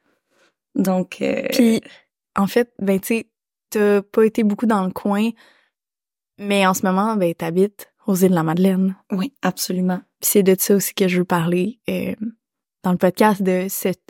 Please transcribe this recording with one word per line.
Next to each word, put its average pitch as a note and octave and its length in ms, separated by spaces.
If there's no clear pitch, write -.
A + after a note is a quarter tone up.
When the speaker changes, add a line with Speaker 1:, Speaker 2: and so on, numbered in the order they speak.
Speaker 1:
Donc, F#3 460
euh, - 320
Speaker 2:
Puis, A3+ 300
en G3 100
fait, A#3+ 320
ben, F#3+ 220
tu - 80
sais, A3+ 180
t'as G#3 320
pas A3 240
été A3 180
beaucoup G#3 240
dans G#3+ 180
le F#3 80
coin, G#3 360
mais G3+ 280
en F#3+ 60
ce G3 140
moment, G3 300
ben, E3+ 180
t'habites F3+ 580
aux G3+ 80
îles F#3 160
de F#3 40
la E3 80
Madeleine. F#3 540
Speaker 1:
Oui, G3 300
absolument. F#3 580
Speaker 2:
Puis - 100
c'est G#3 100
de F#3+ 160
ça - 160
aussi F#3+ 200
que F#3+ 120
je F3+ 120
veux F3+ 60
parler, F3+ 560
euh, F#3 240
dans F3+ 100
le F3+ 60
podcast, G3+ 440
de F#3 260
ce, - 200